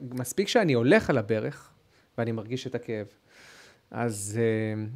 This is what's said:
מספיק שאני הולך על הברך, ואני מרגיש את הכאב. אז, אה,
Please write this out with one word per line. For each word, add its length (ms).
מספיק 360
שאני 260
הולך 360
על 80
הברך, 540
ואני 140
מרגיש 360
את 80
הכאב. 320
אז, 500
אה, 420